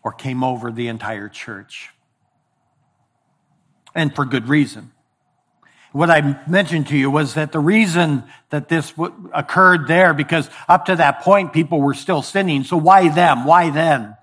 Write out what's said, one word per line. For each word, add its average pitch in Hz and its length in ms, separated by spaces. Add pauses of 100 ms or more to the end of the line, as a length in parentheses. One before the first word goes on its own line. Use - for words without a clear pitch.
or 107 80
came 127 320
over 120 260
the 120 160
entire 110 420
church." - 600 (2000)
And 156 220
for 143 100
good 123 240
reason. 135 440 (960)
What 165 200
I 147 360
mentioned 170 420
to 147 80
you 139 140
was 147 240
that 151 160
the 165 80
reason 165 640 (280)
that 147 180
this 165 240
w-, 151 420
occurred 175 540
there, 170 260
because 147 340 (200)
up 175 160
to 190 100
that 147 280
point, 190 300
people 156 280
were 139 140
still 156 280
sinning. 170 400
So 180 140
why 180 320
them? 147 380
Why 170 240
then? 139 520